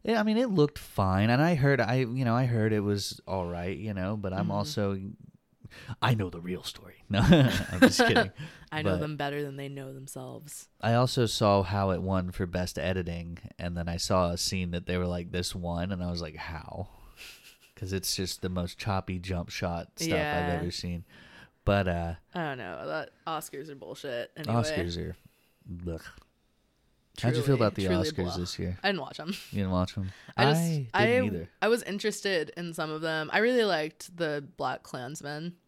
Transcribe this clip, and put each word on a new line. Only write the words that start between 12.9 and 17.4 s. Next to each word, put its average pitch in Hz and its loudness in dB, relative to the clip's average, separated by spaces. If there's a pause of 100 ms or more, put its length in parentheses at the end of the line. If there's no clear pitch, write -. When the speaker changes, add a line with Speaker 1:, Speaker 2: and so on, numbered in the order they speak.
Speaker 1:
and 87 -6
then 85 -4
I 85 -4
saw 90 4
a 87 -2
scene 92 -2
that 87 -4
they 90 0
were 90 0
like, 87 -4
"This 90 -4
won," 87 -4
and 90 -4
I 87 -4
was 87 -4
like, 80 -10
"How?" 80 -10 (880)